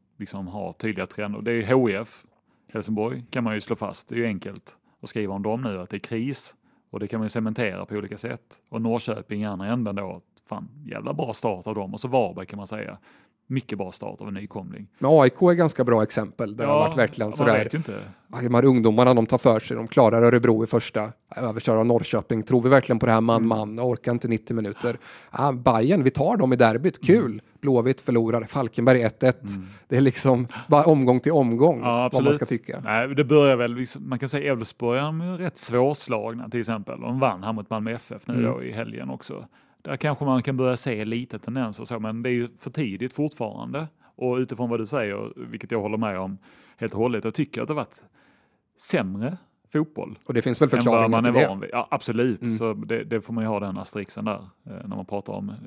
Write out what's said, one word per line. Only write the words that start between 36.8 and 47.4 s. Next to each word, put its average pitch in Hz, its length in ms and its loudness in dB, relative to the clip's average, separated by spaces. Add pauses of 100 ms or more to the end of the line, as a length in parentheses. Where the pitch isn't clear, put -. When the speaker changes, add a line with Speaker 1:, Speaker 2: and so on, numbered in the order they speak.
Speaker 1:
De 120 180 -4
vann 104 240 0
här 110 100 -4
mot 104 160 -8
Malmö 110 220 -4
F 120 240 -10
F - 100 -16
nu 120 80 -6
Speaker 2:
Mm. 120 120 0
Speaker 1:
då 120 180 -2
i 123 80 -10
helgen 110 380 -10
också. - 360 -12 (360)
Där 143 160 -8
kanske 147 280 -2
man 127 180 2
kan 135 140 -4
börja 127 200 0
se 110 280 -4
lite 117 340 -8
tendenser 113 440 -8
och - 40 -12
så, 117 120 -8
men 110 240 -6
det 127 60 -4
är 123 40 0
ju 120 160 -2 (100)
för - 100 -12
tidigt 120 440 -6
fortfarande. 127 720 -6 (280)
Och 123 200 -2
utifrån 123 340 -4
vad 117 100 -2
du 110 60 -4
säger, 107 480 -6 (180)
vilket 110 200 -12
jag 113 100 0
håller 107 160 -4
med 104 220 -2
om 95 180 -6 (400)
helt 113 160 -6
och 104 60 -4
hållet, 113 240 0
jag 110 100 -4
tycker 139 280 -4